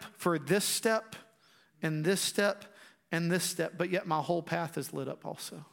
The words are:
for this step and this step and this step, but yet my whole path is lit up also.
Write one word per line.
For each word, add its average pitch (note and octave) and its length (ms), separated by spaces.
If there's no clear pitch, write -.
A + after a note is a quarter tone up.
for E3+ 220
this E3 260
step - 520
and D#3 220
this F#3+ 160
step - 460
and E3+ 200
this F3 140
step, - 340
but F3+ 120
yet F3 160
my D#3 140
whole E3+ 220
path E3 340
is C#3 160
lit C#3 160
up - 160
also. - 480